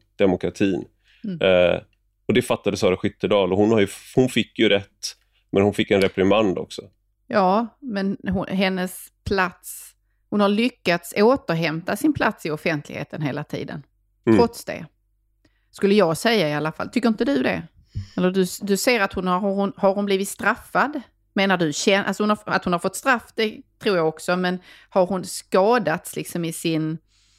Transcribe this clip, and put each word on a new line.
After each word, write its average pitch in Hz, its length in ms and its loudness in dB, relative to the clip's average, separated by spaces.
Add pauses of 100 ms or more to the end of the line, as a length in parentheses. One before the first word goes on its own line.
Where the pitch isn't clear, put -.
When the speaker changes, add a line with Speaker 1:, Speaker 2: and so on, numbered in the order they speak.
(160)
Speaker 1:
demokratin. 95 680 0 (400)
Speaker 2:
Mm. 190 160 -8
Speaker 1:
Eh, 90 400 4 (480)
och 110 60 0
det 123 80 4
fattade 107 340 -2
Sara 92 200 2
Skyttedal, 98 560 0
och 95 60 2
hon 104 120 4
har 113 100 4
ju, 98 60 4 (280)
hon 127 140 4
fick - 300 -4
ju 117 100 4
rätt, - 480 -4 (360)
men 98 100 4
hon 101 120 2
fick - 160 -2
en 101 100 4
reprimand 95 580 2
också. - 240 -10 (440)
Speaker 2:
Ja, 214 400 2 (140)
men 196 360 -4 (140)
hon, 185 180 -2
hennes 190 580 -2 (180)
plats, - 640 -4 (420)
hon 208 100 0
har 202 80 4
lyckats 202 680 -2
återhämta 170 800 0
sin 302 160 0
plats 247 340 -2
i 165 40 -4
offentligheten 151 720 -6
hela 143 220 -4
tiden. - 380 -10 (440)
Speaker 1:
Mm. 110 120 6
Speaker 2:
Trots 233 260 0
det. 151 220 -10 (840)
Skulle 202 240 0
jag 170 220 4
säga 214 320 2
i 147 60 -2
alla 151 180 -2
fall. - 160 -10
Tycker 233 200 0
inte 226 160 0
du 254 180 0
det? 180 200 -2 (540)
Eller 185 140 2
du, 190 160 2 (160)
du 196 140 0
ser 240 240 2
att 196 120 0
hon 185 140 -4
har, 180 140 0
har 202 140 -2
hon, 196 220 -2
har 196 180 2
hon 202 120 -2
blivit 196 220 0
straffad? 233 720 -2 (340)
Menar 196 240 2
du, 160 140 0
kän-, 196 320 0
alltså 196 180 -4
hon 214 80 2
har, 208 140 0
att - 200 -2
hon 180 80 -2
har 175 80 -2
fått - 160 -4
straff, 247 400 -2
det 214 200 -4 (260)
tror 202 140 0
jag 160 120 2
också, 175 280 -2
men 180 220 -2 (300)
har 185 180 2
hon 190 180 -4
skadats 190 920 0
liksom 170 280 -6
i 160 80 -6
sin, 160 460 -2 (400)